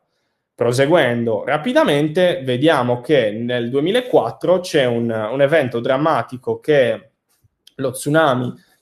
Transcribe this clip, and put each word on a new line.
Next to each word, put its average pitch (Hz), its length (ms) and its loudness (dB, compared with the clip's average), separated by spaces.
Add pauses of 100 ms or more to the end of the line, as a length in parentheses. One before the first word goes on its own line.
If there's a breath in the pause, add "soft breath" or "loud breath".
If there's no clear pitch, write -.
(540)
Proseguendo 120 920 0
rapidamente, 156 1000 0
vediamo 127 560 0
che 120 320 2
nel 120 380 -4
duemilaquattro 156 880 0
c'è 156 240 0
un, 117 260 0
un 113 300 -4
evento 139 400 2
drammatico 131 800 -2
che 131 320 2
è 104 180 -10 (680)
lo 135 140 -4
tsunami 139 760 -2 (160 soft breath)